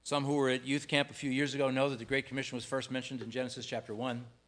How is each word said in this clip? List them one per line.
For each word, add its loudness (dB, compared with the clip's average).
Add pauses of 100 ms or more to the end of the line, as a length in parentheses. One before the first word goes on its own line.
Some 0
who 2
were 6
at 0
youth 0
camp 4
a -14
few -2
years 2
ago 2
know 4
that -2
the -8
Great 0
Commission -4
was -6
first -2
mentioned -4
in -8
Genesis -4
chapter -4
one. -2 (220)